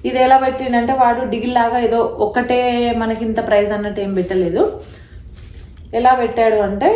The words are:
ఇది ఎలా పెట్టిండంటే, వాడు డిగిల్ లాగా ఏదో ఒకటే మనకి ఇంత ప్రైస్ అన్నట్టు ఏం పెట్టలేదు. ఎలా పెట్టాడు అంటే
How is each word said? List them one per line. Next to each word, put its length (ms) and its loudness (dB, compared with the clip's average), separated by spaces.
ఇది 160 -2
ఎలా 180 8
పెట్టిండంటే, 500 -2
వాడు 180 2
డిగిల్ 260 -4
లాగా 280 0
ఏదో 140 0
ఒకటే 320 0
మనకి 260 -4
ఇంత 200 -2
ప్రైస్ 280 2
అన్నట్టు 280 -6
ఏం 140 -4
పెట్టలేదు. 440 0
ఎలా 120 4
పెట్టాడు 440 2
అంటే 300 0